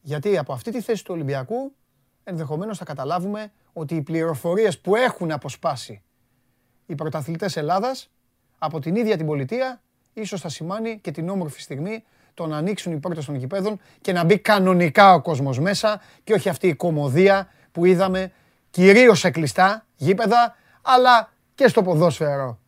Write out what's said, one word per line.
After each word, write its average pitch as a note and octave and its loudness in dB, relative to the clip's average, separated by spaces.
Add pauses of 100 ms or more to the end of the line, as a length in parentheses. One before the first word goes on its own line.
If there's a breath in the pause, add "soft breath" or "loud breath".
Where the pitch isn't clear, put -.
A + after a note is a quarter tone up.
γιατί D3+ -2
από D3 -6
αυτή B2+ -10
τη A#3 -6
θέση G#3+ -6
του F#3 -12
Ολυμπιακού E3 -6 (500)
ενδεχομένως E3 -8
θα F3 -14
καταλάβουμε F3+ -8 (220)
ότι E3 -8
οι D#3+ -4
πληροφορίες E3 -2
που G3 0
έχουν A3+ -2
αποσπάσει C3+ -8 (840)
οι E3 -10
πρωταθλητές D#3+ -8
Ελλάδας G3 -4 (480)
από D#3+ -8
την D#3+ -4
ίδια G#3+ 0
την D#3+ -4
πολιτεία, A3 -6 (320)
ίσως G3+ -10
θα E3+ -12
σημάνει G#3+ -10
και E3+ -10
την E3 -8
όμορφη F3 -8
στιγμή F#3 -10 (300)
το E3+ -10
να D#3 -6
ανοίξουν F3 -6
οι D3+ -6
πόρτες D#3+ -8
των - -10
γηπέδων F#3+ -6 (220 soft breath)
και G3 -4
να F3 0
μπει F#3+ 4
κανονικά F#3 6
ο D3+ 6
κόσμος C3+ -4
μέσα G3+ -2 (220 soft breath)
και A3 0
όχι G3 0
αυτή F3+ -2
η D#3+ 2
κωμωδία F3 2 (240 soft breath)
που E3+ -2
είδαμε F#3 2 (380)
κυρίως G3+ 8
σε F#3 0
κλειστά F3+ 0 (100)
γήπεδα, A3 0 (260 soft breath)
αλλά B3+ 4 (220)
και C4 4
στο G#3+ 4
ποδόσφαιρο D3+ -2